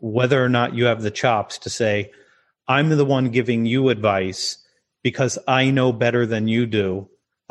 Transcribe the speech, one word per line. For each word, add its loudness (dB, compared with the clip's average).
whether 0
or 2
not 0
you 2
have 0
the -2
chops -2
to -12
say, -2
"I'm 2
the 2
one 0
giving 0
you 2
advice -2
because -2
I 2
know 2
better 0
than -2
you 0
do -2